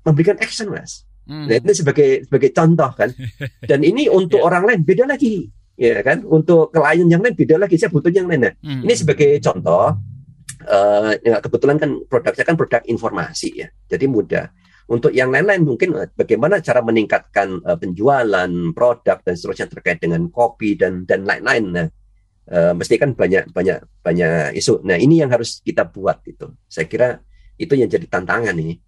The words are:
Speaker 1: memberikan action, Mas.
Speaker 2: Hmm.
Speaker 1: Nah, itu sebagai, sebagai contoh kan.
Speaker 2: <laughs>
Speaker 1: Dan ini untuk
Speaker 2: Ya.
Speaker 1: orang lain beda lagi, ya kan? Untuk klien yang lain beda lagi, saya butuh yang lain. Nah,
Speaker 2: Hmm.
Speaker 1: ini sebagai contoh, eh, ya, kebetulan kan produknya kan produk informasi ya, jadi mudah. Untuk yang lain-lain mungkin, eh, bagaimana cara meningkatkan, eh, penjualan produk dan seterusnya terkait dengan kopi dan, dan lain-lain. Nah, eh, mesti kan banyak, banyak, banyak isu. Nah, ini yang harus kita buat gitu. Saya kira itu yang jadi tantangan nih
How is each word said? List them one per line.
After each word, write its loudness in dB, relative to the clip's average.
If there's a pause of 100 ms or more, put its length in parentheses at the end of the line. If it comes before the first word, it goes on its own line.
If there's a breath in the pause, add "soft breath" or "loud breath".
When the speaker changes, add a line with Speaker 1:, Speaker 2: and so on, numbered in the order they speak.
Speaker 1:
memberikan 2
action, -8
Mas. -12 (220)
Speaker 2:
Hmm. -12
Speaker 1:
Nah, 2
itu 4
sebagai, 2
sebagai 2
contoh 4
kan. 0 (280)
Speaker 2:
<laughs> -12
Speaker 1:
Dan 2
ini 2
untuk 2
Speaker 2:
Ya. 2
Speaker 1:
orang 2
lain 2
beda 2
lagi, -2 (240)
ya 2
kan? 0
Untuk 4
klien 2
yang 6
lain 0
beda 4
lagi, 2
saya 0
butuh 0
yang 2
lain. -2
Nah, 0
Speaker 2:
Hmm. -8
Speaker 1:
ini 2
sebagai 2
contoh, 0 (680)
eh, 2 (100)
ya, 2
kebetulan 0
kan -2 (140)
produknya -2
kan 2
produk 0
informasi -6 (100)
ya, -14 (180)
jadi -2
mudah. -2 (380 soft breath)
Untuk 0
yang 0
lain-lain 2
mungkin, 0
eh, -6
bagaimana 0
cara 0
meningkatkan, -2 (100)
eh, -4
penjualan 0 (220)
produk 0
dan -6
seterusnya -8
terkait -6
dengan -2
kopi -2
dan, -2
dan -2
lain-lain. -2
Nah, -4 (580)
eh, 2
mesti -2
kan 0
banyak, 0
banyak, -2 (220)
banyak -2
isu. -2
Nah, 0
ini 4
yang 0
harus -4
kita -4
buat -6
gitu. -20 (140)
Saya -8
kira -2 (400)
itu -4
yang 2
jadi -4
tantangan -4
nih -6 (120)